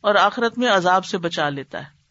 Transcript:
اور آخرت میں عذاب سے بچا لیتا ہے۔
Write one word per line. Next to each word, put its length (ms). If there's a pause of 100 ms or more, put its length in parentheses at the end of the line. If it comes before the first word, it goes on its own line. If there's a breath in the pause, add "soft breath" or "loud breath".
اور 140
آخرت 420
میں 120
عذاب 360
سے 120
بچا 320
لیتا 300
ہے۔ 320